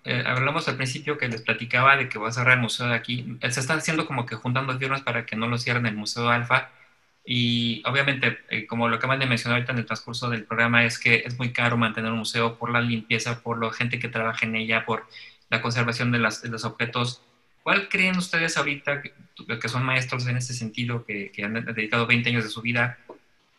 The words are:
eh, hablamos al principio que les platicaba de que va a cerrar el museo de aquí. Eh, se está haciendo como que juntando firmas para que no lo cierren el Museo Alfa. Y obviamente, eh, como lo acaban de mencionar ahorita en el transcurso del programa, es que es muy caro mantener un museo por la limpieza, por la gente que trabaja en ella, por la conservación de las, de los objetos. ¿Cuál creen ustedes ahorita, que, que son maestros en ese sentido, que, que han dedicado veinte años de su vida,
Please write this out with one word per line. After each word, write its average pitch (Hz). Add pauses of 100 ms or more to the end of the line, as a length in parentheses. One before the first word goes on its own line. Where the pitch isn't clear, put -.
eh, 123
hablamos 143
al 127
principio 143
que 127
les 113
platicaba 123
de 127
que 110
va 107
a 117
cerrar 123
el 123
museo 117
de 120
aquí. 123
Eh, 127
se 135
está 160
haciendo 160
como 127
que 120
juntando 127
firmas 135
para 117
que 113
no 113
lo 120
cierren 120
el 107
Museo 110
Alfa. 120 (540)
Y 120
obviamente, 127 (100)
eh, 113
como 117
lo 113
acaban 127
de 135
mencionar 120
ahorita 123
en 123
el 110
transcurso 120
del 110
programa, 117
es 117
que 117 (100)
es 120
muy 123
caro 120
mantener 113
un 113
museo 117
por 117
la 120
limpieza, 117
por 117
la 113
gente 123
que 117
trabaja 113
en 113
ella, 113
por 110 (440)
la 117
conservación 120
de 120
las, 110
de 117
los 113
objetos. 120 (400)
¿Cuál 196
creen 185
ustedes 165
ahorita, 143
que, - (480)
que 117
son 127
maestros 127
en 123
ese 123
sentido, 117
que, 101
que 104
han 104 (140)
dedicado 117
veinte 120
años 117
de 107
su 113
vida, 120 (600)